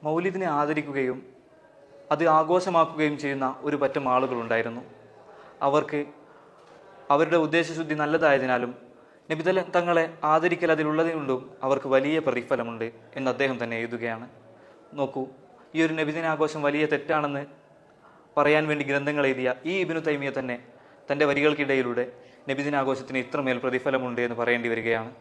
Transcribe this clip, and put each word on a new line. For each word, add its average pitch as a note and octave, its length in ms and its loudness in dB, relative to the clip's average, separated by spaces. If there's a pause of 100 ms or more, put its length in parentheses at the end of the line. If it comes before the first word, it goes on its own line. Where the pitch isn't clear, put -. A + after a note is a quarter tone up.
മൗലിദിനെ F3+ 420 -2
ആദരിക്കുകയും C#3+ 920 -2 (760)
അത് D3+ 160 2
ആഘോഷമാക്കുകയും D#3+ 880 2
ചെയ്യുന്ന C3+ 440 -4
ഒരു D3 140 -2
പറ്റം C#3 340 0
ആളുകളുണ്ടായിരുന്നു. A#2 720 0 (800)
അവർക്ക് D3 440 0 (1040)
അവരുടെ D#3+ 260 4
ഉദ്ദേശശുദ്ധി D#3 580 0
നല്ലതായതിനാലും C#3 800 2 (560)
നബി D#3+ 100 -4
തല-, F#3 340 0
തങ്ങളെ E3+ 380 2 (100)
ആദരിക്കൽ D#3+ 480 2
അതിലുള്ളതുകൊണ്ടും D3+ 920 0
അവർക്ക് C3+ 240 0
വലിയ C#3 320 4
പ്രതിഫലമുണ്ട് A#2 720 -2 (240)
എന്ന് C3 160 -2
അദ്ദേഹം B2 320 -2
തന്നെ A#2 140 -6
എഴുതുകയാണ്. A#2 520 -6 (640)
നോക്കൂ, C3+ 340 -6 (480)
ഈ D#3+ 80 4
ഒരു D#3+ 100 2
നബിദിനാഘോഷം D#3 680 -2
വലിയ D3 240 2
തെറ്റാണെന്ന് C#3+ 600 -2 (920)
പറയാൻ D3+ 300 4
വേണ്ടി D3 180 -2
ഗ്രന്ഥങ്ങൾ C#3+ 420 0
എഴുതിയ B2+ 260 0 (120)
ഈ E3 120 -4
ഇബ്നു E3 220 -2
തൈമിയ C#3+ 400 -2
തന്നെ B2 240 -6 (480)
തൻ്റെ C#3+ 140 2
വരികൾക്കിടയിലൂടെ C#3 840 2 (380)
നബിദിനാഘോഷത്തിന് C3+ 680 -2
ഇത്രമേൽ B2+ 400 -2
പ്രതിഫലമുണ്ട് B2+ 640 -2
എന്ന് A#2+ 140 -2
പറയേണ്ടി A#2+ 340 0
വരികയാണ്. A2+ 520 -2